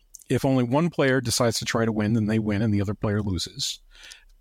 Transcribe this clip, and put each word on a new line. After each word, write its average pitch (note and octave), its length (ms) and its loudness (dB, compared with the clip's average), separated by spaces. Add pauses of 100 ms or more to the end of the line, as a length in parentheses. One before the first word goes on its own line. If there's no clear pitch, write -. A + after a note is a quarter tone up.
(280)
if B2+ 160 0
only C3 200 2
one D3 260 2
player C3+ 300 2
decides A#2 400 0
to B2 40 -6
try A2+ 200 0
to A2+ 80 2
win, G#2+ 220 0
then A2+ 120 2
they A2 140 2
win G#2+ 200 0
and A2 140 2
the G2+ 60 2
other G2+ 140 -2
player G#2 280 -2
loses. G2+ 560 -6 (640)